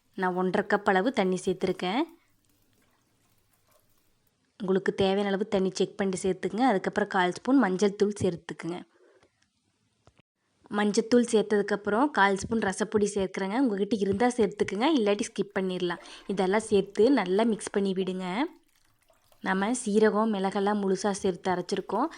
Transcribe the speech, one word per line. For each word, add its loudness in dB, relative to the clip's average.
நான் -2
ஒன்றரை 0
கப் 2
அளவு 2
தண்ணி 0
சேர்த்துருக்கேன். -2
உங்களுக்கு 0
தேவையான 0
அளவு -2
தண்ணி 0
செக் -4
பண்ணிட்டு -4
சேர்த்துக்குங்க. -2
அதுக்கப்புறம் 0
கால் 0
ஸ்பூன் 0
மஞ்சள் 2
தூள் 2
சேர்த்துக்குங்க. -6
மஞ்சத்தூள் 2
சேர்த்ததுக்கப்புறம் 2
கால் 4
ஸ்பூன் -4
ரசப்பொடி 0
சேர்க்குறேங்க. -4
உங்ககிட்ட 0
இருந்தா 0
சேர்த்துக்குங்க, 0
இல்லாட்டி 2
ஸ்கிப் -4
பண்ணிடலாம். -2
இதெல்லாம் 0
சேர்த்து 2
நல்லா 2
மிக்ஸ் -2
பண்ணி -2
விடுங்க. -4
நம்ம 0
சீரகம், 2
மிளகெல்லாம் 0
முழுசா 0
சேர்த்து -2
அரைச்சிருக்கோம். -2